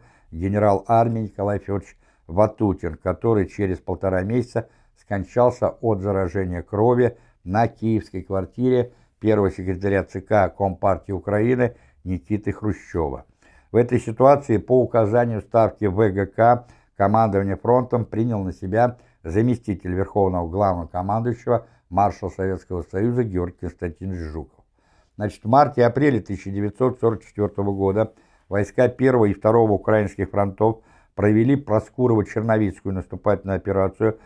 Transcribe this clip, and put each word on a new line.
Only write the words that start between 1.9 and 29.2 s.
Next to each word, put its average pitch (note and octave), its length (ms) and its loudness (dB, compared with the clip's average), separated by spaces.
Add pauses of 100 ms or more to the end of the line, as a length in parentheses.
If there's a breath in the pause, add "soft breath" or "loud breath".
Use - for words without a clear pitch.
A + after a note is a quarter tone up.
Ватутин, F#2 680 0
который G2 500 0
через F#2 320 -4
полтора F#2 440 -2
месяца A2+ 460 -4 (320 soft breath)
скончался G#2+ 680 -2
от A2 320 -4
заражения F#2+ 640 -4
крови A#2 540 0 (280 soft breath)
на G#2+ 240 0
киевской G#2+ 540 -6
квартире A#2+ 680 -2 (280 soft breath)
первого G#2 300 2
секретаря F#2+ 540 -2
Ц - 160 -12
К G2 300 2
Компартии G2 640 -2
Украины A#2 640 0 (280 soft breath)
Никиты F#2+ 480 -4
Хрущева. E2 720 -6 (460 soft breath)
В G#2 60 0
этой A#2+ 240 2
ситуации B2+ 580 2
по B2+ 240 2
указанию A2+ 580 0
Ставки G#2+ 460 0
В G2+ 240 2
Г F#2+ 160 -2
К A#2+ 400 2 (300 soft breath)
командование G2 600 2
фронтом A#2+ 480 0
принял A2 380 -4
на F#2 100 -6
себя A#2 460 0 (240 soft breath)
заместитель G2 680 -2
Верховного F#2 560 0
Главнокомандующего, G2 1160 -2 (220 soft breath)
маршал F#2+ 420 0
Советского F#2 520 -6
Союза A#2+ 400 -2
Георгий F2+ 380 -4
Константинович F2+ 600 -8
Жуков. D#2 440 -12 (520)
Значит, G#2 280 -8
в G#2+ 40 -6
марте C3 340 4
и - 20 6
апреле B2+ 360 2
тысяча G2 300 -10
девятьсот G#2 500 -4
сорок A2 240 0
четвёртого G2+ 480 -4
года G2 400 0 (360 soft breath)
войска G#2 400 0
первого B2+ 380 2